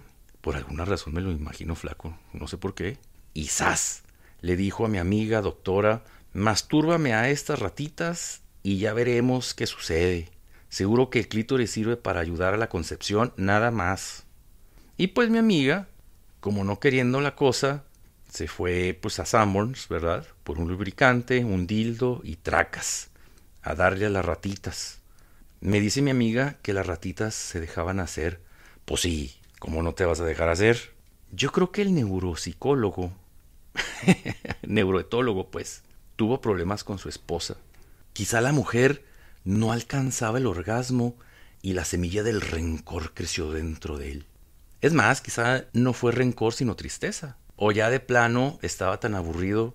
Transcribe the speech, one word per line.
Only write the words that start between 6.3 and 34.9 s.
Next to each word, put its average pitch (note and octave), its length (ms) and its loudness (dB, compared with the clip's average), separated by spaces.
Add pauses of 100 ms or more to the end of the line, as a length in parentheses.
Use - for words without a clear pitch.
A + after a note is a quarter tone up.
"Mastúrbame D3+ 800 2
a A2+ 160 2
estas C#3+ 300 -2
ratitas D3+ 840 -6 (200)
y G2 160 0
ya G#2 140 0
veremos A#2+ 600 2
qué A#2 140 -4
sucede. E2+ 640 0 (400)
Seguro A#2 420 2
que B2 80 2
el G2+ 80 0
clítoris A2+ 460 0
sirve A2+ 240 0
para F2 240 -2
ayudar F2 340 0
a G#2+ 40 0
la A2+ 100 -2
concepción, G2+ 680 -2
nada G#2 360 2
más". F#2+ 480 -4 (760)
Y F#3 120 2
pues A#3+ 200 2
mi A3+ 100 4
amiga, F#3 500 4 (500)
como G2+ 240 0
no G2+ 160 0
queriendo C3 420 2
la C#3+ 140 -2
cosa, C#3 480 2 (480)
se E2+ 160 -6
fue, F2+ 540 0
pues, - 180 -6
a D#2 80 -4
Sanborns, G#2+ 640 2
¿verdad? E2 360 -2 (200)
Por D2+ 140 -6
un E2+ 100 -2
lubricante, B2 760 2
un F#2+ 220 0
dildo A#2 560 0
y D#2 140 -10
tracas, - 720 -2 (520)
a D2+ 120 -4
darle F#2+ 320 2
a G#2 40 0
las F#2+ 140 0
ratitas. - 760 -6 (600)
Me G2+ 200 2
dice G#2+ 200 0
mi C#3 120 2
amiga B2 500 2
que G#2 100 -4
las F#2+ 140 0
ratitas F#2 480 -4
se - 240 -8
dejaban F2 400 -4
hacer. E2+ 420 -4 (440)
Pues - 160 -2
sí, D2+ 340 -2 (240)
¿cómo D#2+ 240 -4
no E2 120 0
te F#2+ 100 0
vas E2 160 2
a E2+ 40 0
dejar E2 240 2
hacer? G#2+ 460 4 (380)
Yo B2+ 180 0
creo F3+ 220 2
que G#3 100 0
el G3 100 2
neuropsicólogo, F#2 1200 0 (640)
<laughs> - 880 0
neuroetólogo, F#2+ 880 2